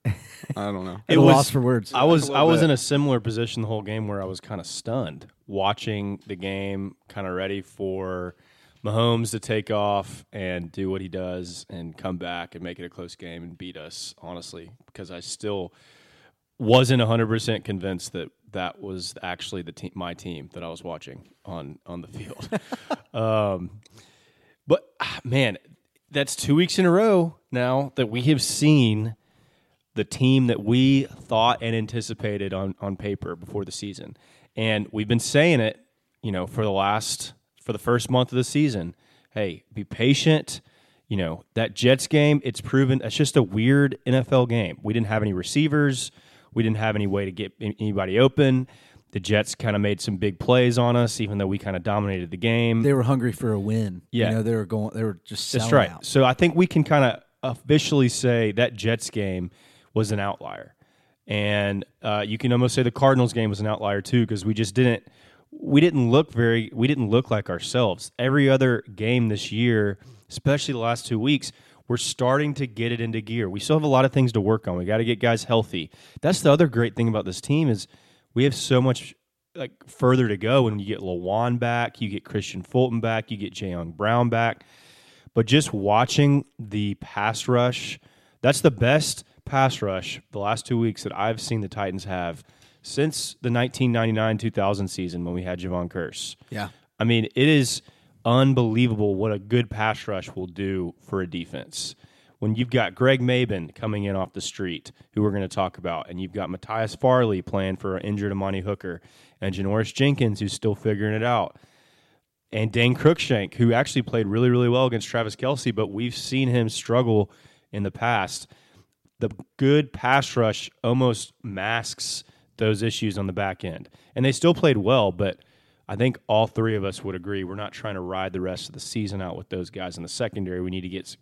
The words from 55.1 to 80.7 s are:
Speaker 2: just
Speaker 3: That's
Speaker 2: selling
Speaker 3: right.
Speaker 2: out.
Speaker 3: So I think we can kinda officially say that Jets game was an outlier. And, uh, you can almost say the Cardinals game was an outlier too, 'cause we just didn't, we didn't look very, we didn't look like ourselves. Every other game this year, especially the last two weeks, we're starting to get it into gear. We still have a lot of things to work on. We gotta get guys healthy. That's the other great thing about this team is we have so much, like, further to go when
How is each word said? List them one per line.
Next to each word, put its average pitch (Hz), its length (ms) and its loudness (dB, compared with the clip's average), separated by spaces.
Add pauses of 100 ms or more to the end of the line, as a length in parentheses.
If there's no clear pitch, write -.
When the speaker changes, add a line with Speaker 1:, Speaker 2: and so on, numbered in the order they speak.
Speaker 2:
just - 300 -8
Speaker 3:
That's 113 120 0
Speaker 2:
selling 117 100 2
Speaker 3:
right. 110 160 6
Speaker 2:
out. - 160 -14
Speaker 3:
So 135 180 4
I 127 80 6
think 170 220 2
we 180 120 4
can 160 160 2
kinda 139 400 2 (200)
officially 135 640 2
say 117 440 0
that 120 220 0
Jets 110 360 -4
game 92 400 -4 (420)
was 107 200 0
an 104 60 0
outlier. - 560 -8 (520)
And, 104 580 0 (160)
uh, 104 260 -2
you 107 120 -4
can 120 140 2
almost 123 220 4
say 131 80 4
the 120 80 2
Cardinals 127 440 4
game 113 160 0
was 101 100 -4
an 107 60 -2
outlier 101 340 -2
too, 117 260 2
'cause 101 200 -4
we 110 80 2
just 104 200 -2
didn't, 123 300 2 (460)
we 147 320 4
didn't 143 280 4
look 151 220 4
very, 117 400 2
we 117 140 2
didn't 131 240 0
look 123 200 2
like 107 200 -2
ourselves. 92 680 -2
Every 135 300 4
other 131 340 4 (140)
game 117 320 2
this 104 240 -4
year, 107 460 2 (320)
especially 143 420 -2
the 123 60 -6
last 117 280 -2
two 113 120 -2
weeks, 139 340 0 (340)
we're 120 120 0
starting 139 560 0
to 135 120 -6
get 113 260 -4
it 117 100 -4
into 113 180 -4
gear. 110 300 -4
We 101 100 -6
still 156 160 2
have 156 80 2
a 151 40 0
lot 131 180 6
of 127 60 -2
things 131 200 4
to 110 80 2
work 107 260 2
on. 90 120 -2
We 90 80 -6
gotta 110 180 0
get 113 160 0
guys 117 240 2
healthy. 107 460 0 (320)
That's 180 180 0
the 147 100 6
other 156 160 6
great 117 300 -2
thing 117 120 2
about 107 180 -2
this 92 160 -8
team 151 260 2
is 107 180 -2 (480)
we 123 100 4
have 139 100 2
so - 260 2
much, 127 340 0 (400)
like, 139 180 -12 (140)
further 127 400 4
to 104 120 -2
go 120 240 4
when 107 160 0